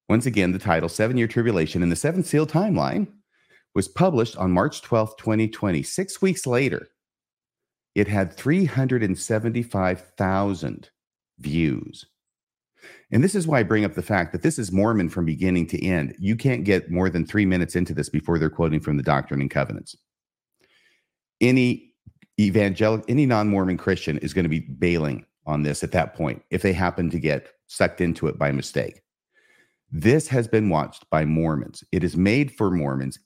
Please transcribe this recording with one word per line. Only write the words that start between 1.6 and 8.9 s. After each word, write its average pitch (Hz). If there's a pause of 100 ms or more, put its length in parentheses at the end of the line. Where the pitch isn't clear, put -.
and 87
the 82
Seventh 170
Seal 151
Timeline, 165 (680)
was 95
published 151
on 92
March 104
twelfth, 110
twenty 110
twenty. 98
Six -
weeks 190
later, 123 (1080)
it 101
had 98
three 175
hundred 127